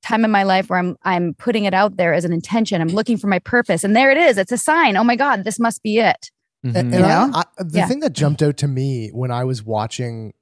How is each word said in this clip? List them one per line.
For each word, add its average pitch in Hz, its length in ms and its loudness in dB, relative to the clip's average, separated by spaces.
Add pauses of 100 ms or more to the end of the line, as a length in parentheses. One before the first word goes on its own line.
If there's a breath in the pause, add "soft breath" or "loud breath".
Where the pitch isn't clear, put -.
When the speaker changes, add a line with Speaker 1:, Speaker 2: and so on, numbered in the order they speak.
Speaker 1:
time 226 200 0
in 220 60 2
my 202 140 2
life 190 260 2
where 185 80 0
I'm, 180 260 -2
I'm 175 300 0
putting 220 320 -2
it 190 80 0
out 196 240 2
there 170 160 2
as 170 120 0
an 170 80 -2
intention. 196 460 -2
I'm 165 100 -2
looking 214 280 -2
for - 80 -6
my 196 140 2
purpose. 240 440 0
And 202 120 2
there 269 160 6
it 277 80 4
is. 294 180 4
It's 190 140 -2
a 247 60 -2
sign. 302 400 2
Oh 214 60 2
my 240 120 2
God, 240 300 -2
this 220 140 -6
must 233 220 -2
be 214 160 -2
it. 220 320 0 (340)
Speaker 2:
Mm-hmm. 120 140 -2
Speaker 3:
And, 123 160 0
and 180 100 2
Speaker 1:
You - 20 6
Speaker 3:
I, 160 220 4
Speaker 1:
know? 285 60 -2
Speaker 3:
I, 170 100 0 (200)
the 160 160 -2
Speaker 1:
Yeah. 180 80 0
Speaker 3:
thing 269 140 -4
that 262 120 -2
jumped 147 300 0
out 147 140 0
to 147 100 -2
me 131 440 -4
when 123 200 -4
I 123 140 -2
was 123 180 -6
watching 110 800 -6